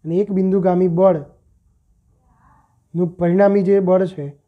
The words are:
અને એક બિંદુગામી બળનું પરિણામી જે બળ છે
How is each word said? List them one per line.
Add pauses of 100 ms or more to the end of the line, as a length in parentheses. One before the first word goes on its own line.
અને
એક
બિંદુગામી
બળનું
પરિણામી
જે
બળ
છે